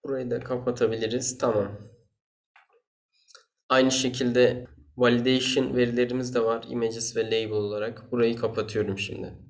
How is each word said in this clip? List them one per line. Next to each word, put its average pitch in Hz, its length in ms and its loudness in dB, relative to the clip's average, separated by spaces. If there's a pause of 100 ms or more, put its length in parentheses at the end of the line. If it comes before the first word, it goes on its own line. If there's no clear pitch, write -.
Burayı 131 280 -4
da 117 80 -2
kapatabiliriz. 120 960 -2
Tamam. 104 540 -2 (1800)
Aynı 131 220 6
şekilde 123 760 2 (300)
validation 123 800 2
verilerimiz 123 600 0
de 113 80 2
var. 113 260 0
Images 113 460 -2
ve 113 100 0
label 113 260 -2
olarak. 104 600 -4
Burayı 117 240 2
kapatıyorum 107 600 -2
şimdi. - 360 -8 (160)